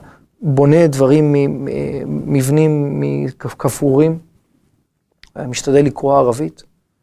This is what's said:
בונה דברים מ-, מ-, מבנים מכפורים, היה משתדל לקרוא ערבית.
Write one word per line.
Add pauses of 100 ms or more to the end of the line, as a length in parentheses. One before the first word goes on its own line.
(420)
בונה
דברים
מ-,
מ-,
מבנים
מכפורים, (1160)
היה
משתדל
לקרוא
ערבית. (400)